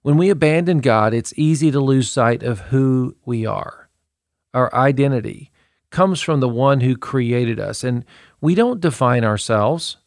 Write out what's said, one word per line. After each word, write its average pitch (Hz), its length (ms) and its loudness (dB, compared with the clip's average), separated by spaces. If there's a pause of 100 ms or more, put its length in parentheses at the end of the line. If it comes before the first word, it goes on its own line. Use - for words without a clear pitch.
When 147 160 2
we 180 140 4
abandon 160 500 2
God, 110 320 2
it's 117 240 -4
easy 156 360 2
to 139 60 0
lose 135 320 2
sight 117 320 0
of 117 180 -4
who 131 560 0 (100)
we 117 180 -4
are. - 460 -8 (640)
Our 127 200 0
identity 131 760 0 (380)
comes 185 320 0
from 151 180 0
the 127 80 0
one 131 320 2
who 127 160 2
created 120 640 -2
us, 101 240 -8
and 123 180 -2 (380)
we 160 140 2
don't 233 260 0
define 120 460 0
ourselves. 107 800 -2